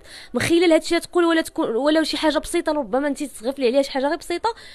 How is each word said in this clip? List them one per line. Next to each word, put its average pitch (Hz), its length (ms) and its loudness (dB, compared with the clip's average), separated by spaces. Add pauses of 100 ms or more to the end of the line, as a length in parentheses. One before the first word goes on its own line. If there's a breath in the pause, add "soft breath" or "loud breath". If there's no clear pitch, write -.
(340 loud breath)
من 240 80 -2
خلال 330 300 4
هادشي 320 280 2
تقول 339 260 0
ولا 330 160 2
تكون، 320 340 -4
ولا 302 280 2
شي 302 140 -4
حاجة 302 200 2
بسيطة، 339 340 -2
ربما 277 360 -2
انتي 285 200 -4
تغفلي 262 400 -4
عليها 269 140 4
شي 269 100 -2
حاجة 269 160 -2
غير 320 100 -2
بسيطة، 349 380 -4 (200 loud breath)